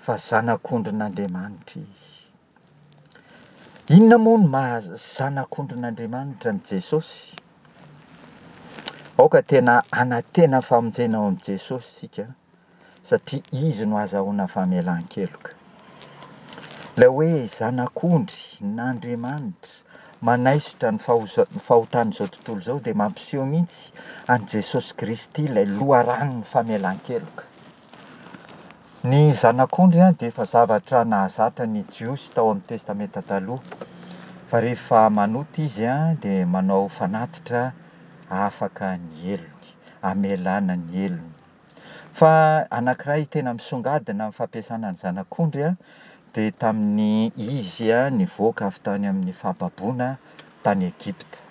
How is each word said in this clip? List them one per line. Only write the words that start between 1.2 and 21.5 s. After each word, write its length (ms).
izy. 320
Inona 240
moa 200
no 120
maha 320
zanak'ondron'Andriamanitra 1700
an'i 160
Jesosy? 720
Aoka 240
tena 400
hanantena 720
famonjena 560
ao 120
amin'i 220
Jesosy 400
isika, 340
satria 400
izy 340
no 120
azahoana 520
famelan-keloka. 1040
Ilay 160
hoe 340
zanak'ondry 1160
n'Andriamanitra 1160
manaisitra 720
ny 80
fahoza-, 500